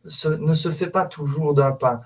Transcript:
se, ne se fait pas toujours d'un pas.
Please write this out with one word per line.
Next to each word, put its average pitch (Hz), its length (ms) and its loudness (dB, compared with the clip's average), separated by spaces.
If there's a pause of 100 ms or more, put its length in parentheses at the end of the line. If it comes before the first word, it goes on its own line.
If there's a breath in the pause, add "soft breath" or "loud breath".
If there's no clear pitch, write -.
se, 156 240 -4
ne 156 240 2
se 165 180 0
fait 170 180 -4
pas 185 160 0
toujours 147 480 -2
d'un 139 200 4
pas. 123 320 0